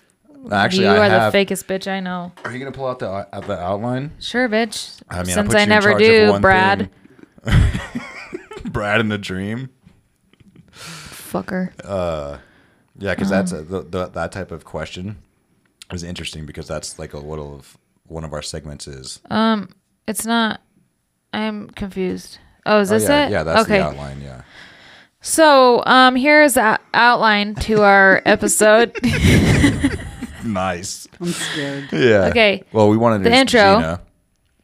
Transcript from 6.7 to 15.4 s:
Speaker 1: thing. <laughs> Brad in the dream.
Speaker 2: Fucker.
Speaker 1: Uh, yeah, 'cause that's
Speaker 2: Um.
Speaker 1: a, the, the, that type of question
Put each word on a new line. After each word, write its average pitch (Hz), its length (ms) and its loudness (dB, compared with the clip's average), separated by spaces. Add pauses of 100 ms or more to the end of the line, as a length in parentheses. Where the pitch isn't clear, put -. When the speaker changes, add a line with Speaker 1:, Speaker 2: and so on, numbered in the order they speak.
Speaker 1:
thing. - 360 2 (840)
<laughs> - 0 -
Brad 107 360 -2
in 110 80 -2
the 104 100 -4
dream. 104 520 -8 (1000)
Speaker 2:
Fucker. - 1000 -12 (140)
Speaker 1:
Uh, 71 540 -6 (600)
yeah, 95 160 -4
'cause 98 160 -4
that's 95 220 -2
Speaker 2:
Um. 85 60 -10
Speaker 1:
a, 76 40 -12
the, 87 200 -8
the, 90 240 -6
that 85 260 -8
type 92 180 -12
of 80 140 -14
question 90 540 -12 (760)